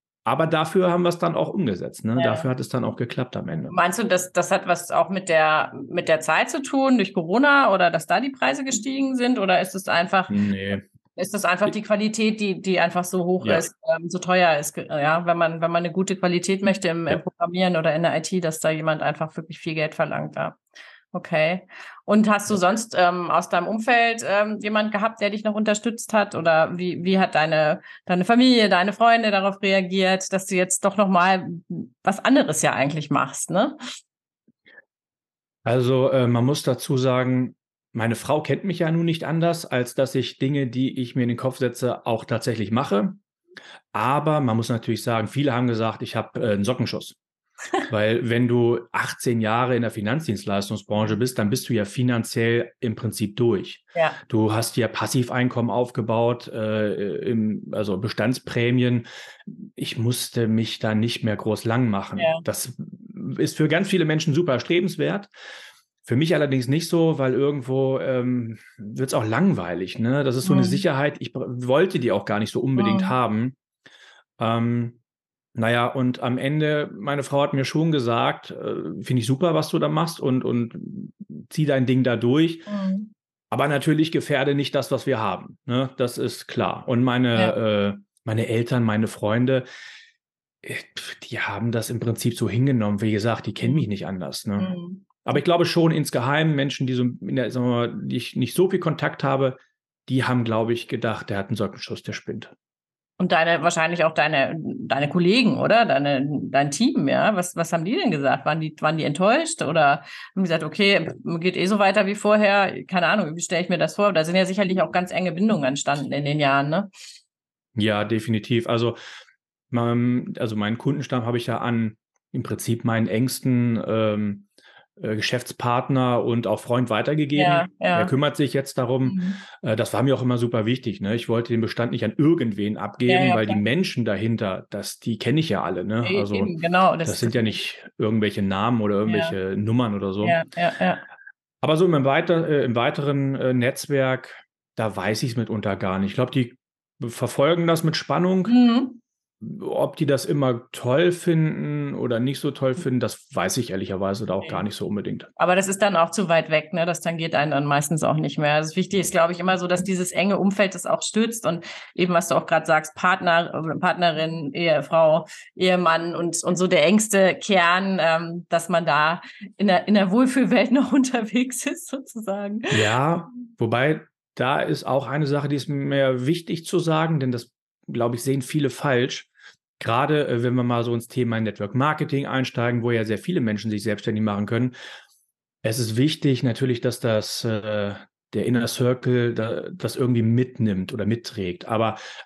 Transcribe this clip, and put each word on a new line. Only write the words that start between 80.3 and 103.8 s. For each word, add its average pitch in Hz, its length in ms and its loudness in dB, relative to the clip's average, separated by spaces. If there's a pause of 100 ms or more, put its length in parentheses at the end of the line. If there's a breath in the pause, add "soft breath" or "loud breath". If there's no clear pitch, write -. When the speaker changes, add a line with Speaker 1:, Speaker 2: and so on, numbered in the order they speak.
Speaker 1:
und 120 340 -2 (720)
zieh 151 160 -2
dein 135 180 2
Ding 127 200 4
da 120 120 2
durch. 147 500 2
Speaker 2:
Mhm. 202 460 -4 (380)
Speaker 1:
Aber 135 160 0
natürlich 151 460 2
gefährde 143 420 0
nicht 139 200 -2
das, 139 160 -2
was 127 160 -2
wir 127 120 0
haben“, 98 480 -4
ne? 131 320 0
Das 120 180 -2
ist 123 300 -6
klar. - 400 -4
Und 120 160 2
meine, 123 320 4
Speaker 2:
Ja. 107 540 2
Speaker 1:
äh, 101 60 -4 (300)
meine 113 220 -2
Eltern, 117 380 0
meine 110 240 2
Freunde, 123 560 0 (960 loud breath)
äh, - 120 -10 (220)
pf, - 240 -12
die 110 200 -10
haben 101 320 -4
das 113 180 -4
im 120 80 -6
Prinzip 113 360 -2
so 113 140 -2
hingenommen. 110 520 0
Wie 110 120 0
gesagt, 110 340 -2
die 110 80 -6
kennen 123 180 0
Speaker 2:
Mhm. 156 80 2
Speaker 1:
mich 110 80 -2
nicht 101 180 -6
anders, 90 400 -8
ne? 101 140 -2
Speaker 2:
Mhm. 175 440 -8 (200)
Speaker 1:
Aber 127 140 0
ich 143 60 -2
glaube 170 220 4
schon 165 240 4
insgeheim 151 640 0
Menschen, 139 320 -2
die 127 80 0
so 123 80 2
in 123 340 -2
der, 123 140 -2
sagen 123 160 -2
wir 123 40 2
mal, 117 320 0
die 135 140 -4
ich - 200 -6
nicht 127 180 -2
so 185 160 4
viel 190 80 0
Kontakt 160 460 -2
habe, 135 340 0 (500 soft breath)
die 123 160 0
haben, 123 200 0
glaube 113 280 0
ich, 117 160 -6
gedacht, 113 400 -4
der 101 80 -4
hat 98 120 -4
einen 107 80 -4
Sockenschuss, 104 460 -6
der 107 120 -10
spinnt. - 360 -12 (680)
Speaker 2:
Und 185 140 0
deine, 165 300 2
wahrscheinlich 165 420 2